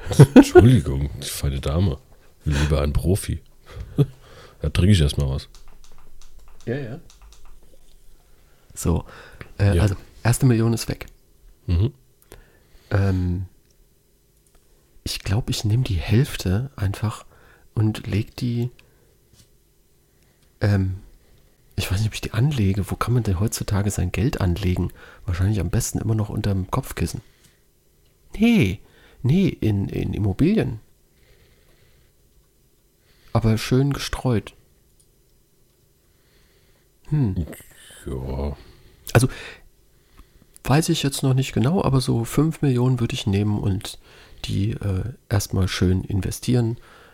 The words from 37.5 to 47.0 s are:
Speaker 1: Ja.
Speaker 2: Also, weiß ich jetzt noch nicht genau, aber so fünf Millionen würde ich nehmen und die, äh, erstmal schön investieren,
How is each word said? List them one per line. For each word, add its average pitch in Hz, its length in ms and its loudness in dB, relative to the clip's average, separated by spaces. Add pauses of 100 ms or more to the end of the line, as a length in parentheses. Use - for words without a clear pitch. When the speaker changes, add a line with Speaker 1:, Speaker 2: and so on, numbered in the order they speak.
Speaker 1:
Ja. 67 500 -6 (560)
Speaker 2:
Also, 123 160 2 (1400)
weiß 147 260 2
ich 165 120 0
jetzt - 200 -2
noch 131 120 2
nicht 131 180 0
genau, 180 300 2
aber 135 180 2
so 117 240 -2
fünf 156 380 0
Millionen 127 380 2
würde 117 140 -2
ich - 120 -6
nehmen 104 320 0
und - 400 -4 (460)
die, 107 280 -2
äh, 101 400 -4 (160)
erstmal 95 400 0
schön 92 360 0
investieren, 117 760 -2 (360)